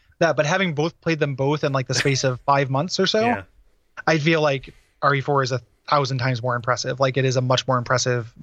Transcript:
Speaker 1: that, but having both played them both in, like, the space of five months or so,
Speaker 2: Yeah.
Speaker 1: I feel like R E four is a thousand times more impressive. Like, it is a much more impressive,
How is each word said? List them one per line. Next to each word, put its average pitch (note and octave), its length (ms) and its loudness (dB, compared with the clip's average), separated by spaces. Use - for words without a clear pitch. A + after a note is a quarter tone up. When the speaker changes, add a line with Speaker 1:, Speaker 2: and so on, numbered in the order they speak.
Speaker 1:
that, D#3+ 160 4
but D3+ 100 2
having F3+ 300 0
both D3+ 260 -2
played E3 180 0
them C#3+ 160 0
both C#3+ 280 0
in, C#3+ 80 0
like, C3+ 160 -2
the C3+ 60 -4
space C3+ 300 0
of B2+ 180 -2
five C#3 280 2
months C#3 300 -2
or F#3+ 80 2
so, A3 140 2
Speaker 2:
Yeah. A3+ 220 -2
Speaker 1:
I D#3+ 120 2
feel D#3 240 2
like C#3 320 -2
R C#3+ 140 2
E C3+ 60 0
four C#3 220 0
is B2+ 80 -4
a B2+ 100 -2
thousand C3+ 300 0
times B2+ 240 -2
more A#2+ 120 -2
impressive. B2+ 440 -4
Like, C3+ 180 2
it C3 80 2
is B2+ 100 0
a B2+ 60 2
much B2+ 260 0
more B2+ 100 2
impressive, B2 540 -2